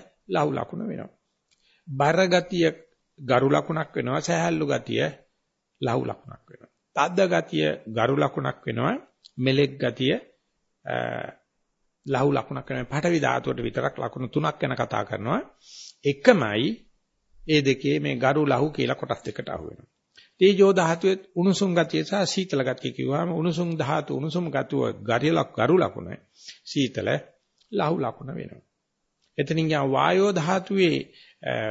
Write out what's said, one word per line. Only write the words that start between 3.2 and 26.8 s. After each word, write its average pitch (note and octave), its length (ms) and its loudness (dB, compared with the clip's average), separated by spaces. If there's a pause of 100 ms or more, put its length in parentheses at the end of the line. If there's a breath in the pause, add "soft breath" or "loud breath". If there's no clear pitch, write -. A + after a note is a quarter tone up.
ලකුණක් D#3 420 0
වෙනවා, C3 300 -2
සහැල්ලු E3 460 0
ගතිය A#2+ 360 -2 (800)
ලහු B2+ 200 0
ලකුණක් - 440 -10
වෙනවා. - 260 -20 (200)
තද E3+ 340 0
ගතිය E3 400 0 (200)
ගරු A#2 300 0
ලකුණක් C#3 460 -2
වෙනවා, A#2+ 320 -2 (420)
මෙලෙක් C3+ 400 2
ගතිය, B2+ 380 0 (720)
අ, - 100 -6 (1120)
ලහු C3+ 240 2
ලකුණක් C#3 360 -2
වෙනවා. B2+ 240 -6
පඨවි D#3+ 300 0
ධාතුවට B2+ 420 0
විතරක් B2 360 -4
ලකුණු B2 300 -6
තුනක් D3+ 280 0
ගැන C3 200 -2
කතා A#2 300 -2
කරනවා. A2+ 360 -4 (600 loud breath)
එකමයි C#3 640 4 (760)
ඒ D3+ 220 2
දෙකේ C#3 380 0
මේ C#3+ 160 -4
ගරු C3+ 280 2
ලහු C#3 260 2
කියලා C3+ 260 -2
කොටස් - 260 -6
දෙකට - 280 -10
අහු D#2+ 140 -8
වෙනවා. - 260 -18 (520 soft breath)
තේජෝ G3 320 8
ධාතුවේ F3 440 2 (140)
උණුසුම් F#3 420 2
ගතිය E3 300 2
සහ D#3 100 -4 (120)
සීතල F3+ 380 -2
ගතිය B2+ 280 -4
කිව්වම C#3 400 -2
උණුසුම් E3 420 -2
ධාතු, D#3 400 -2
උණුසුම් D#3 340 -4
ගතුව C#3 340 -2 (180)
ගරිය A#2+ 340 0
ලක්-, D#3 220 -2
ගරු B2 220 2
ලකුණ, A#2 320 -2 (520 loud breath)
සීතල A#2 460 -2 (640)